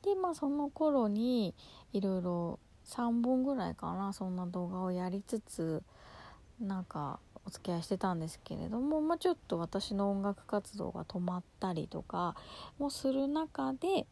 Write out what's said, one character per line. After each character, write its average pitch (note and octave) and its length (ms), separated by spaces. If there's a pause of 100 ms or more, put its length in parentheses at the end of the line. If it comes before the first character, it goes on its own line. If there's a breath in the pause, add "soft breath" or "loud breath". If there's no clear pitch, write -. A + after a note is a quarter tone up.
で、 G4+ 120
ま F#4 140
あ、 D#4+ 60
そ C#4+ 140
の C#4+ 200
頃 C#4 380
に A3 480 (380 loud breath)
い G3 80
ろ F#3+ 180
い - 20
ろ F3 380 (240)
三 A#3 380
本 B3+ 220
ぐ C#4 120
ら A#3 140
い - 60
か E3+ 200
な、 G3 160
そ G3 180
ん F3+ 60
な F3+ 100
動 F3+ 220
画 F#3 140
を F#3 100
や F3+ 160
り G3 180
つ A3 140
つ、 D#3+ 420 (800 loud breath)
な G3 220
ん - 20
か D3 360 (260)
お F#3+ 40
付 - 220
き - 20
合 E3+ 60
い E3 40
し - 40
て F#3+ 100
た F#3 160
ん E3 60
で D#3+ 80
す - 160
け - 120
れ D#3 140
ど A3+ 100
も、 D4+ 220
ま D#4+ 140
あ、 - 20
ち F4+ 120
ょ - 20
っ E4 60 (100)
と F3 100
私 G3 380
の G3+ 160
音 G3 100
楽 G3+ 240
活 G3+ 320
動 - 140
が E3 140
止 - 140
ま F3+ 180
っ F3+ 60 (160)
た F#3 140
り D#3+ 140
と D#3+ 160
か F3 320 (420 loud breath)
も C#4+ 120
す C4+ 220
る C4+ 160
中 C#4+ 460
で E4+ 380